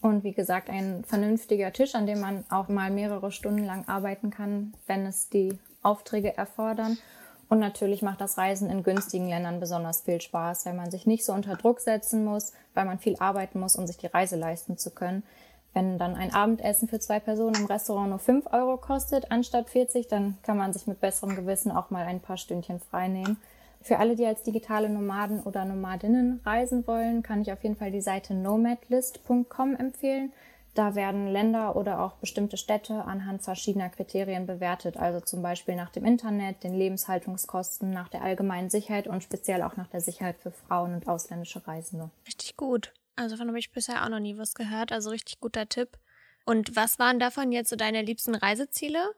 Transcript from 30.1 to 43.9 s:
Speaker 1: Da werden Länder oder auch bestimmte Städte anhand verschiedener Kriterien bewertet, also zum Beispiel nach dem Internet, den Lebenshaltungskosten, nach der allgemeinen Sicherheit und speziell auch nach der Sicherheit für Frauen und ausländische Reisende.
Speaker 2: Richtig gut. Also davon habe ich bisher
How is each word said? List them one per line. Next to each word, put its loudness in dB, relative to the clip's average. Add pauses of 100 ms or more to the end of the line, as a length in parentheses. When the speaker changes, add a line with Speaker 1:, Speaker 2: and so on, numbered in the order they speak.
Speaker 1:
Da 4
werden 0
Länder 2
oder 0
auch -2
bestimmte -2
Städte -2
anhand -6
verschiedener -2
Kriterien -2
bewertet, -4
also 0
zum -6
Beispiel -2
nach -4
dem -4
Internet, 2
den -4
Lebenshaltungskosten, -2
nach -4
der -8
allgemeinen 0
Sicherheit -2
und -4
speziell -2
auch -4
nach -6
der -6
Sicherheit -4
für -10
Frauen -2
und -6
ausländische -6
Reisende. -8 (160)
Speaker 2:
Richtig -12
gut. -2 (220)
Also -4
davon -6
habe -2
ich -8
bisher -2